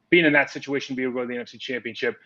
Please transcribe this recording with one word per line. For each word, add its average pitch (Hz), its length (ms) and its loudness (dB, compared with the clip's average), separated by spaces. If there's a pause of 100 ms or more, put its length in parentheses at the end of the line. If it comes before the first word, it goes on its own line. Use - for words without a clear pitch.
(100)
being 170 160 6
in 147 80 4
that 143 160 4
situation, 135 460 -6
being 131 120 0
able 127 120 -4
to 123 40 -2
go 120 40 -8
to - 0 -
the 123 80 -6
N 123 40 -6
F 113 80 -10
C - 80 -20
Championship, 120 680 -4